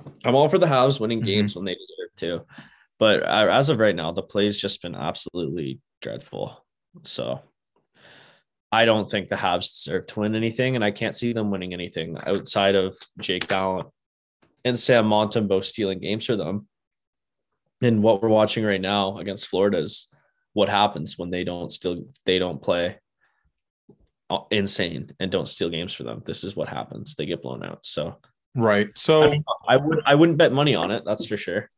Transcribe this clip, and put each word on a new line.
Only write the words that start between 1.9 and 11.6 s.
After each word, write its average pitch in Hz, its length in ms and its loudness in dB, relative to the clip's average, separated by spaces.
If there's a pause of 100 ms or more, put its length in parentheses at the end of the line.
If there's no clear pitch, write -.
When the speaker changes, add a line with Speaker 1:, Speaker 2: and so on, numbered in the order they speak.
Speaker 1:
too. 85 300 -6 (520)
But, 107 260 4
uh, 101 260 2
as 135 180 4
of 135 120 2
right 104 160 4
now, 82 160 -4
the 95 100 -6
play's 101 380 -2
just - 220 -4
been 87 120 -10
absolutely 78 880 -6 (200)
dreadful. - 640 -12 (400)
So - 360 -8 (1300)
I 113 140 4
don't 110 260 4
think 98 180 -2
the 101 80 -4
Habs 90 360 -2 (120)
deserve 87 240 -4
to - 120 -8
win 107 140 0
anything, 113 420 -2
and 110 80 0
I 104 80 0
can't 104 240 -6
see 120 160 -2
them 107 180 -2
winning 92 220 -6